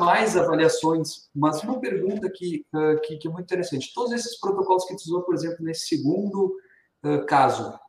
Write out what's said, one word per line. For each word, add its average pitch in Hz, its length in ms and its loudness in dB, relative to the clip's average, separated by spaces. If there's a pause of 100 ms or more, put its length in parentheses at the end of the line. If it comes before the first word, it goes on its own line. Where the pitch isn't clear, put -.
mais 196 300 4
avaliações, 160 1000 2
mas 151 300 0
uma 254 160 -4
pergunta 208 500 -2
que, 170 440 -6
ah, 156 300 4
que, 151 140 -8
que - 100 -8
é 160 40 -4
muito 180 140 -8
interessante. 170 480 -4
Todos 240 180 -2
esses - 280 -4
protocolos 185 460 2
que 185 100 -8
tu - 80 -16
usou, 175 180 -2
por 175 120 -2
exemplo, 165 300 -4
nesse 160 240 -6
segundo, 190 720 0 (460)
ah, 147 220 0
caso, 135 480 2 (160)